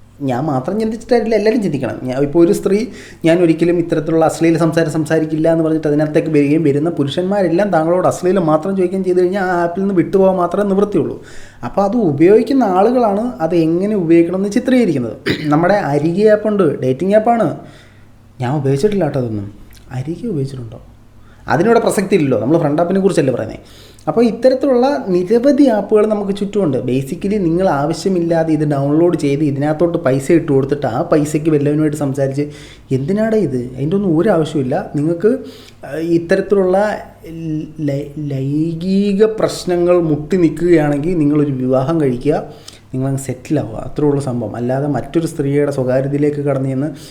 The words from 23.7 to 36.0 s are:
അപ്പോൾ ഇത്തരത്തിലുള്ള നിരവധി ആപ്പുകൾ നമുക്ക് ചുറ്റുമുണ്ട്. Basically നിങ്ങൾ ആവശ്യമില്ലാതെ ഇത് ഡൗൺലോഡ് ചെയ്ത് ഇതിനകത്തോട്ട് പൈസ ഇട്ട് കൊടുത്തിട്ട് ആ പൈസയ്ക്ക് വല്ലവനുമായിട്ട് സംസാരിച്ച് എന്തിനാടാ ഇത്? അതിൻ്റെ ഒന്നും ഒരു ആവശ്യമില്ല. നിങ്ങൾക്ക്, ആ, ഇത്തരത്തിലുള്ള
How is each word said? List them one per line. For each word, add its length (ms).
അപ്പോൾ 180
ഇത്തരത്തിലുള്ള 840
നിരവധി 560
ആപ്പുകൾ 420
നമുക്ക് 320
ചുറ്റുമുണ്ട്. 400
Basically 600
നിങ്ങൾ 320
ആവശ്യമില്ലാതെ 840
ഇത് 180
ഡൗൺലോഡ് 460
ചെയ്ത് 260
ഇതിനകത്തോട്ട് 540
പൈസ 340
ഇട്ട് 200
കൊടുത്തിട്ട് 360
ആ 140
പൈസയ്ക്ക് 480
വല്ലവനുമായിട്ട് 480
സംസാരിച്ച് 440
എന്തിനാടാ 460
ഇത്? 200
അതിൻ്റെ 200
ഒന്നും 220
ഒരു 120
ആവശ്യമില്ല. 560
നിങ്ങൾക്ക്, 420
ആ, 100
ഇത്തരത്തിലുള്ള 800